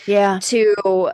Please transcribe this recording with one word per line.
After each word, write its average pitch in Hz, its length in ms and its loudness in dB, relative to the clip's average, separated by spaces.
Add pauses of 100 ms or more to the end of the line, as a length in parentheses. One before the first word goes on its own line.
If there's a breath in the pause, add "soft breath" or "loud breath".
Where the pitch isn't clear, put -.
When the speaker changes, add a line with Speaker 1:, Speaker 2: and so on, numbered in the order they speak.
Speaker 1:
Yeah. 202 380 2
Speaker 2:
to 202 680 0